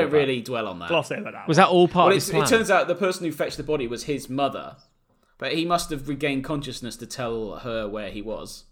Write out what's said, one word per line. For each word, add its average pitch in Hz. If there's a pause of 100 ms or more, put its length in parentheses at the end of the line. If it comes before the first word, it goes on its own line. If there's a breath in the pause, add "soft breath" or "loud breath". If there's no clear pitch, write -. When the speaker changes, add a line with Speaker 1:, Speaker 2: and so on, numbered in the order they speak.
Speaker 1:
don't 143
Speaker 2:
bat? 151
Speaker 1:
really 131
dwell 113
on 90
that. 85
Speaker 3:
Gloss 156
over 135
that -
Speaker 2:
Was 160
Speaker 3:
one. 190
Speaker 2:
that 156
all 180
part 175
Speaker 1:
Well, 190
Speaker 2:
of 196
Speaker 1:
it's, 135
Speaker 2:
his -
plan? 156
Speaker 1:
it 139
turns 220
out 175
the 175
person 180
who 156
fetched 151
the 143
body 139
was 117
his 139
mother, 127 (600)
but 135
he 165
must 170
have 139
regained 139
consciousness 127
to 117
tell 113
her 113
where 104
he 104
was. 98